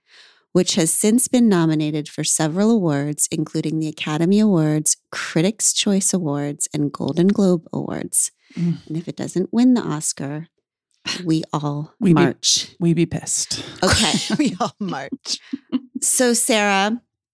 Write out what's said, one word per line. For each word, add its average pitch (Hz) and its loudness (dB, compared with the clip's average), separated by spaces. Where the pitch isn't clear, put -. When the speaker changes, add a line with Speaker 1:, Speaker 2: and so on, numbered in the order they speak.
Speaker 1:
which 180 2
has 165 2
since 226 2
been 240 4
nominated 156 2
for - -8
several 170 0
awards, 147 0
including 156 -4
the 156 -2
Academy 165 0
Awards, 156 2
Critics' - -2
Choice 196 0
Awards, 147 -4
and 147 -2
Golden 170 0
Globe 185 2
Awards. - -4
Speaker 2:
Mm. 170 -2
Speaker 1:
And 156 -6
if 170 -8
it - -10
doesn't - -4
win 247 6
the 240 0
Oscar, 151 -6
we 160 0
all 147 -4
Speaker 2:
We 196 4
be, 165 8
Speaker 1:
march. - 0
Speaker 2:
we 170 4
be 165 2
pissed. - -6
Speaker 1:
Okay. 185 2
Speaker 3:
<laughs> 220 -2
We 269 0
all 247 -4
march. 151 -8
Speaker 1:
So, 240 2
Sarah, 208 2